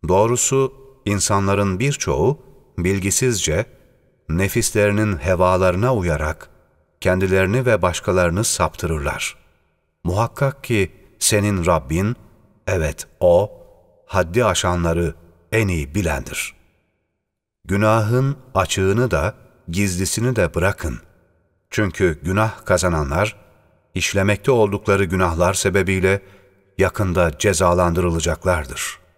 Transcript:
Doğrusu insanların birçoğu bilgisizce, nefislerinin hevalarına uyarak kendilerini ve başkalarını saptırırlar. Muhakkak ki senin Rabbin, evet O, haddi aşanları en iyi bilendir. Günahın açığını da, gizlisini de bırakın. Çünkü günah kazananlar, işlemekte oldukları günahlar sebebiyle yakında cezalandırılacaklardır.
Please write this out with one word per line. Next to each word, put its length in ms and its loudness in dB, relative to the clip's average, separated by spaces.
Doğrusu 640 2
insanların 720 0
birçoğu 640 -2
bilgisizce, 880 -2
nefislerinin 880 0
hevalarına 800 2
uyarak 560 -4
kendilerini 640 2
ve 160 2
başkalarını 640 0
saptırırlar. 920 -4
Muhakkak 600 -2
ki 280 -2
senin 480 0
Rabbin, 500 0
evet 400 -4
O, 320 4
haddi 380 0
aşanları 680 0
en 160 2
iyi 260 -4
bilendir. 600 -4
Günahın 720 2
açığını 560 0
da, 240 0
gizlisini 680 -2
de 180 0
bırakın. 460 -4
Çünkü 520 -2
günah 420 -2
kazananlar, 720 0
işlemekte 560 0
oldukları 540 2
günahlar 500 0
sebebiyle 680 0
yakında 600 0
cezalandırılacaklardır. 1600 0